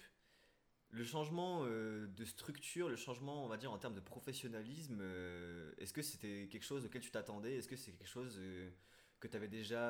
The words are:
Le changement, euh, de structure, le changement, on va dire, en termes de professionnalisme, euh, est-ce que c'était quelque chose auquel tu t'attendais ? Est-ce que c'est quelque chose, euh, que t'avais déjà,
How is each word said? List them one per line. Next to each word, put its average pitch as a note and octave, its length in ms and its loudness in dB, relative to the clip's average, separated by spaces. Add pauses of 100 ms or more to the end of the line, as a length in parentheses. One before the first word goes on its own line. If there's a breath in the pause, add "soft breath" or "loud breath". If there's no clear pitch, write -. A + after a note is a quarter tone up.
(920 loud breath)
Le A#2 120 -2
changement, D#3+ 640 4
euh, A2 420 4
de G2 160 -4
structure, D3+ 640 0
le C3 80 4
changement, C3+ 480 0
on A#2+ 60 2
va A2 80 2
dire, B2 160 0
en G2+ 40 0
termes G#2+ 180 0
de G2 40 -2
professionnalisme, B2 1040 -2
euh, F2 760 0
est-ce - 140 -2
que D3+ 100 0
c'était G2+ 460 -2
quelque G2+ 160 -6
chose C#3 220 0
auquel A2+ 160 -2
tu - 100 -8
t'attendais ? A2 460 0
Est-ce A#2 100 0
que C3+ 80 -4
c'est B2 160 -8
quelque F#2 160 -12
chose, B2 320 -4
euh, F#2 320 -2 (480 loud breath)
que A#2+ 80 -6
t'avais G#2+ 220 0
déjà, A2+ 400 4